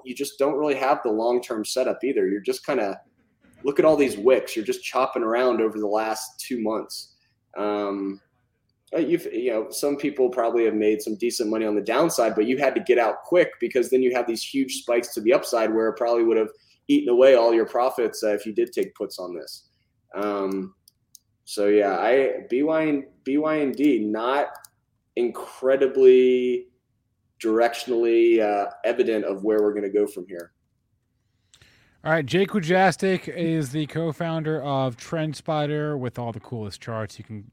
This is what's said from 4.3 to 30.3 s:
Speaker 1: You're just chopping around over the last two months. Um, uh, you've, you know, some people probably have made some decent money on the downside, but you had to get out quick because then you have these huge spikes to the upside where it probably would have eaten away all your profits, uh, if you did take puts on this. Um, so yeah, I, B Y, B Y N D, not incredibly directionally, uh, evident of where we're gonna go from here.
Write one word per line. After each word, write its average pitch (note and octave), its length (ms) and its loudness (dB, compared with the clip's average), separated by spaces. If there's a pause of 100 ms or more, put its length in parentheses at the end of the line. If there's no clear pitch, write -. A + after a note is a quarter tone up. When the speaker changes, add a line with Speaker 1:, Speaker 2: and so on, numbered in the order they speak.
Speaker 1:
You're G#2+ 100 -4
just B2 180 -6
chopping B2 400 -2
around A#2 380 0
over G#2+ 180 -2
the G#2 80 -2
last A2 520 -4
two A#2+ 220 -8
months. - 540 -8 (420)
Um, G2+ 600 -4 (760)
uh, D#3+ 60 0
you've, E3 320 -2
you A#2+ 200 -2
know, A2 180 -2
some C#3+ 260 -2
people C3 340 0
probably A#2 360 0
have G#2+ 80 2
made G#2+ 280 2
some A2 140 -6
decent A2+ 340 -2
money A2 160 -2
on G#2+ 100 0
the G#2 60 0
downside, A2+ 540 0
but G#2+ 100 2
you C3 120 0
had C3+ 180 0
to A2 60 -2
get A#2 160 2
out A2+ 260 0
quick E3+ 280 2 (100)
because A#2 280 0
then C3 140 4
you B2 100 2
have A#2+ 140 -2
these A2+ 160 -4
huge C3+ 380 -4
spikes A#2+ 320 -2
to A2 80 -8
the A2 100 2
upside A2+ 420 2
where A2+ 140 2
it A2 80 -2
probably A#2 300 2
would A2+ 100 4
have A2 140 2 (400)
eaten C#3+ 180 2
away B2 280 8
all A#2 180 6
your A2+ 120 4
profits, B2 560 -2
uh, G#2+ 120 0
if G#2 120 -4
you A2 60 -8
did A#2 220 -2
take F#2+ 220 -4
puts - 220 -10
on F2+ 160 -10
this. - 360 -16 (440)
Um, G2 600 -4 (720)
so G2+ 240 0
yeah, G2+ 300 4
I, B2+ 400 2 (100)
B C3 140 0
Y, D#3 400 0 (200)
B C3+ 140 -2
Y D#3 240 0
N C3+ 100 0
D, C3 280 2
not A2+ 480 -2 (680)
incredibly B2+ 1500 4 (720)
directionally, A#2 1000 2
uh, G#2 300 -2 (120)
evident A2+ 400 0
of F#2+ 200 -6
where G#2+ 180 2
we're G#2 120 2
gonna G2+ 160 -4
go G#2 160 0
from F#2 220 -8
here. F2 240 -16 (1500)